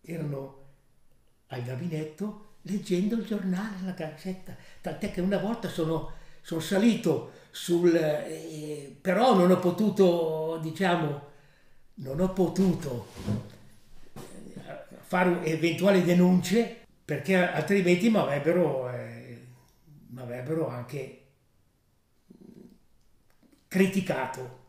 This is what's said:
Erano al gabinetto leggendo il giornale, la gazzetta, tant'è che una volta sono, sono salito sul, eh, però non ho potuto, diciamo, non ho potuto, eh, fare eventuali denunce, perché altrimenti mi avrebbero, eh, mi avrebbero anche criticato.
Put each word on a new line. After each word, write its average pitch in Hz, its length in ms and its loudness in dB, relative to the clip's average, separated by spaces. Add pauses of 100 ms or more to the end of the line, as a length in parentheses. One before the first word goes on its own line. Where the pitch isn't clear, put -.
Erano 143 560 -8 (880)
al 123 140 -8
gabinetto 156 1000 -8
leggendo 196 540 -2
il 214 80 -4
giornale, 190 600 -4
la 185 80 -6
gazzetta, 180 640 -10 (260)
tant'è 180 300 -6
che 180 100 -6
una 190 180 2
volta 202 300 -4
sono, 160 440 -4 (300)
sono 165 180 -6
salito 190 800 2 (120)
sul, 175 440 4
eh, 151 1040 -4
però 208 340 4
non 180 160 8
ho 180 80 8
potuto, 170 1040 2
diciamo, 160 680 -2 (680)
non 139 260 -8
ho 185 120 2
potuto, 170 760 0 (1080)
eh, - 840 -16
fare 180 440 2
eventuali 170 580 2
denunce, 180 840 4 (180)
perché 170 320 0
altrimenti 180 720 2
mi 214 100 4
avrebbero, 143 720 2
eh, 120 560 -12 (640)
mi 123 120 -16
avrebbero 127 480 -4
anche 123 480 -10 (2500)
criticato. 175 920 -2 (100)